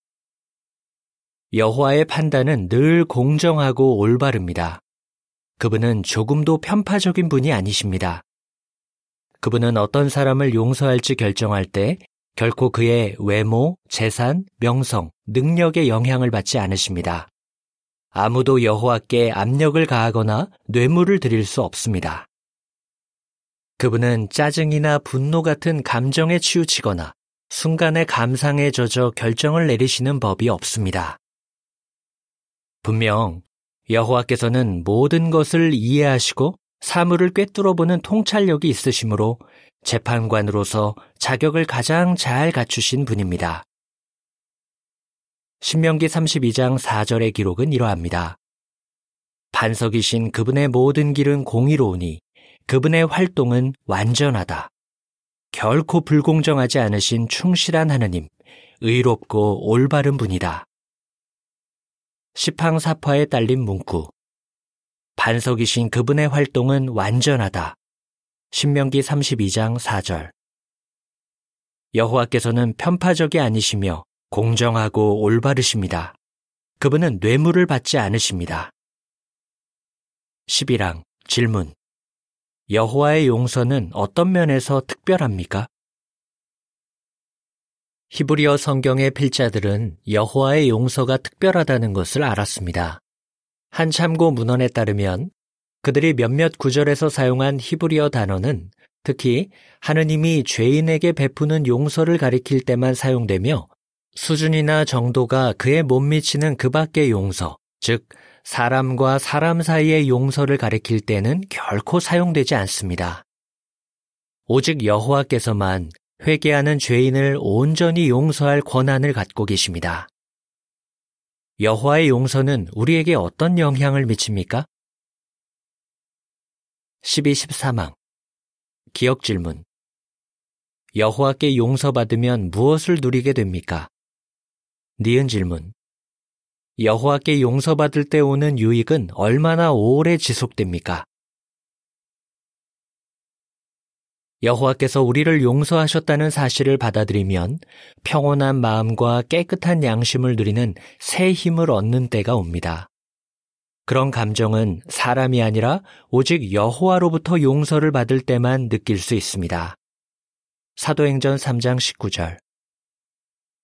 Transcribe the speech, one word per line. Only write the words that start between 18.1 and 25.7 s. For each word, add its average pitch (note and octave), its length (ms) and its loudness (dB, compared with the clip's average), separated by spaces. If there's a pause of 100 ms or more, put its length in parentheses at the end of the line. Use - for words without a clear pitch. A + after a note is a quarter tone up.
아무도 B2 460 2
여호와께 A#2 680 2
압력을 C#3+ 520 2
가하거나 A2+ 640 0 (200)
뇌물을 E3+ 500 4
드릴 A2 260 0
수 - 180 -4
없습니다. E2+ 640 -4 (1500)
그분은 A#2 520 0
짜증이나 D3+ 680 0
분노 C#3+ 420 -2
같은 D#3 420 -2